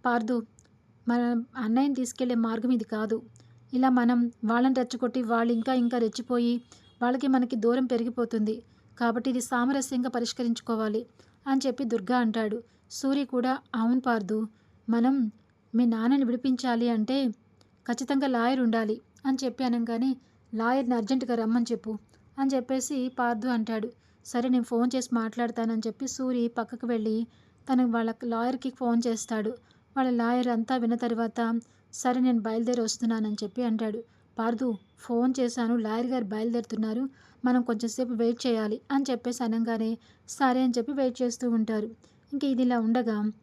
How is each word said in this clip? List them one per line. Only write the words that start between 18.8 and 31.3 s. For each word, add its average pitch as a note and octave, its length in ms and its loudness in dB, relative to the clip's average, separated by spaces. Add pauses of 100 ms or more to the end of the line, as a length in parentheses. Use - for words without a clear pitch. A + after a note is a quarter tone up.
అని C4+ 120 0
చెప్పి C4 260 -4
అనంగానే, A#3 480 0 (420)
"లాయర్ని A#3+ 420 2
అర్జెంటుగా A#3+ 400 0
రమ్మని A3+ 360 2
చెప్పు" A3 220 -4 (440)
అని C4+ 120 2
చెప్పేసి C4 480 -2 (120)
పార్థు A#3+ 380 -2
అంటాడు. A3+ 420 -2 (360)
"సరే, B3 240 -2
నేను B3 140 4
ఫోన్ A#3+ 320 0
చేసి B3+ 180 -2
మాట్లాడతానని" A3+ 720 -2
చెప్పి B3+ 200 -6
సూరి B3+ 400 -2
పక్కకు A#3 400 -6
వెళ్ళి A3 300 0 (500)
తను B3+ 240 4
వాళ్ళ A3+ 220 0 (100)
లాయర్కి B3 460 -2
ఫోన్ A#3 380 0
చేస్తాడు. A3 440 -2 (440)
వాళ్ళ C4 160 2
లాయర్ B3 360 2
అంతా A#3 300 0
విన్న A#3 180 2
తర్వాత, A#3 440 -2 (540)